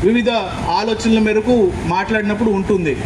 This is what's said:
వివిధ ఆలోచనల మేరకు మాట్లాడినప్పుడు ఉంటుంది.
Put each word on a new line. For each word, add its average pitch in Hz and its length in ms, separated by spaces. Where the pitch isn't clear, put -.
వివిధ 226 240
ఆలోచనల 220 480
మేరకు 214 300
మాట్లాడినప్పుడు 208 640
ఉంటుంది. 185 360